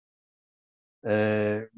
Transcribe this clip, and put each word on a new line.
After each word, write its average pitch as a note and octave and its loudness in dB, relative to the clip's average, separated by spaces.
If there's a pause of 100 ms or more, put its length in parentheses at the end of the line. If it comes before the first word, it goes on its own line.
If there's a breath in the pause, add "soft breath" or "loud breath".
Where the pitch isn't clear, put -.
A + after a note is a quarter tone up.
(1040)
अ, G#2+ 0